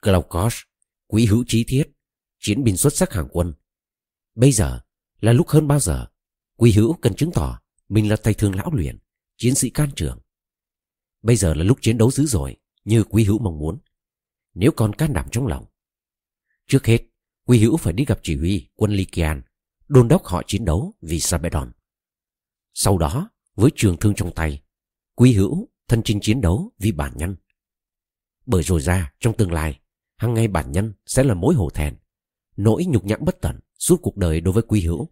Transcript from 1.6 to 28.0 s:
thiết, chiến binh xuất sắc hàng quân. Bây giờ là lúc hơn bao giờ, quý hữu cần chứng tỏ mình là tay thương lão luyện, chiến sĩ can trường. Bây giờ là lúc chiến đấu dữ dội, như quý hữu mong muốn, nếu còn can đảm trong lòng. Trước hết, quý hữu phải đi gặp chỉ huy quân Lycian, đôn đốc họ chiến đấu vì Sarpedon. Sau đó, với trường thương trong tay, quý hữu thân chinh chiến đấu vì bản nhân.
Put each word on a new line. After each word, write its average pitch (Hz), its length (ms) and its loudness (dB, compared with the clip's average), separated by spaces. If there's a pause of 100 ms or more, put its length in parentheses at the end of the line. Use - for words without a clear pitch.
thiết, 131 200 -2 (540)
chiến 104 260 -2
binh 101 120 2
xuất 143 200 0
sắc 185 160 -2
hàng 76 200 -6
quân. 85 220 -4 (800)
Bây 131 180 4
giờ 69 280 -2 (400)
là 113 120 2
lúc 139 160 2
hơn 151 200 2
bao 143 120 2
giờ, 127 260 -2 (500)
quý 113 160 6
hữu 110 300 2
cần 101 120 0
chứng 156 200 -2
tỏ 64 260 -4 (280)
mình 104 200 0
là 107 80 2
tay 110 180 0
thương 101 200 0
lão 104 200 -6
luyện, 71 240 -4 (380)
chiến 123 180 0
sĩ - 160 -2
can 147 260 -2
trường. 62 240 -6 (1040)
Bây 117 140 4
giờ 90 180 2
là 78 100 -2
lúc 98 160 2
chiến 113 180 0
đấu 113 120 4
dữ 139 160 0
dội, 78 300 -4 (280)
như 107 200 2
quý 110 200 2
hữu 104 140 2
mong 90 200 -4
muốn, 80 200 -6 (760)
nếu 117 220 2
còn 107 180 0
can 156 180 -4
đảm 76 200 -4
trong 127 140 -4
lòng. 69 200 -6 (1000)
Trước 135 200 0
hết, 117 120 4 (460)
quý 123 140 6
hữu 110 180 4
phải 104 160 -2
đi 120 120 -2
gặp 113 180 -4
chỉ 78 140 -4
huy 85 380 -4
quân 104 160 -2
Lycian, 82 520 -4 (460)
đôn 127 200 6
đốc - 160 2
họ 87 220 -4
chiến 107 180 -4
đấu 101 360 0
vì 80 200 -6
Sarpedon. 78 520 -4 (1000)
Sau 101 260 0
đó, 98 320 -2 (240)
với 110 220 4
trường 92 200 0
thương 104 180 0
trong 87 200 -6
tay, 78 280 -4 (520)
quý 127 180 6
hữu 113 360 0 (200)
thân 110 160 2
chinh 104 180 -2
chiến 113 180 0
đấu 123 380 0
vì 104 140 -2
bản 73 240 -6
nhân. 85 200 -6 (1120)